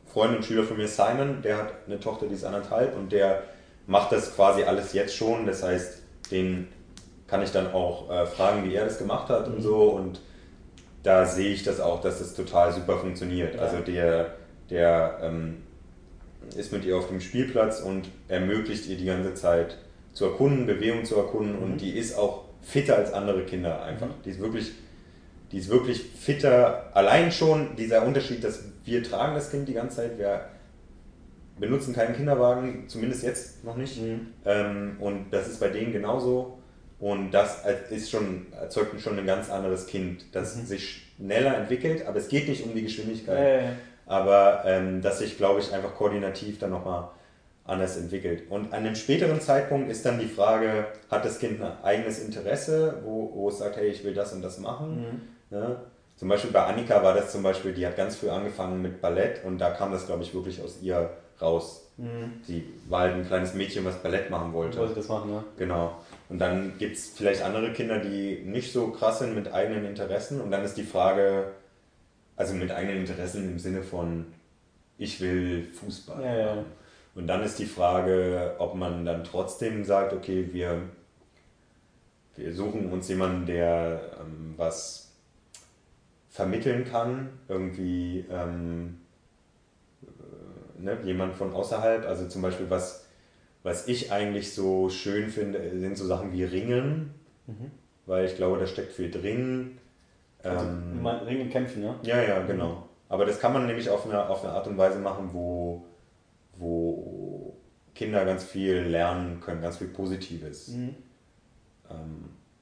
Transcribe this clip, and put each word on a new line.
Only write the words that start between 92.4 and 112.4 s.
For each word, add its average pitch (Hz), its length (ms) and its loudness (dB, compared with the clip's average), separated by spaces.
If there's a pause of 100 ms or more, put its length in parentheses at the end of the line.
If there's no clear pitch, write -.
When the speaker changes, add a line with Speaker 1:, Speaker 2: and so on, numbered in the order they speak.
Speaker 1:
Beispiel 90 280 -2
was, - 360 -2 (560)
was 87 260 -4
ich 120 240 -2
eigentlich 101 420 -2
so 95 360 2
schön 104 400 -2
finde, 95 500 -4
sind 98 180 -4
so 101 80 -6
Sachen 90 280 -2
wie 90 100 0
Ringen, 127 720 -2 (320)
Speaker 2:
Mhm. 120 260 -12 (340)
Speaker 1:
weil 92 200 2
ich 92 100 -2
glaube, 92 220 2
da 92 80 0
steckt - 280 -8
viel 87 180 -4
drin. 127 640 -4 (640)
Speaker 2:
Also, 90 240 -2
Speaker 1:
Ähm, 87 300 -6
Speaker 2:
du 120 60 -4
meinst 113 240 -4
Ringen 123 240 -2
kämpfen, 123 340 -2
ne? 104 200 -6
Speaker 1:
Ja, 120 180 2
ja, 101 180 2
Speaker 2:
Mhm. 90 80 -2
Speaker 1:
genau. 87 420 -4 (200)
Aber 98 160 2
das 104 140 0
kann 120 140 4
man 127 140 2
nämlich 117 220 -2
auf 101 160 2
eine, 101 220 0
auf 95 160 -2
eine 92 100 -4
Art 98 140 -4
und 98 100 -4
Weise 95 220 4
machen, 98 340 -4
wo, 87 520 -4 (720)
wo - 1000 -4 (380)
Kinder 104 320 0
ganz 92 180 0
viel 95 360 2
lernen 87 600 0
können, 82 220 -6
ganz 85 160 -4
viel - 100 -8
Positives. 92 840 -8
Speaker 2:
Mhm. 123 260 -8 (960)
Speaker 1:
Ähm, 80 380 -12 (320)